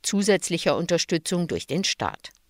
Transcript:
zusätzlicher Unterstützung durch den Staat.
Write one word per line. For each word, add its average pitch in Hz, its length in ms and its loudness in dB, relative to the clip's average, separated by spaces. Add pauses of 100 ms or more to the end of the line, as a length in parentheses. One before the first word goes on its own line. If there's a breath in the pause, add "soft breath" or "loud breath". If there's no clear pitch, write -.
zusätzlicher 185 760 2
Unterstützung 170 680 0
durch - 180 -4
den 180 200 -2
Staat. - 440 -4 (200)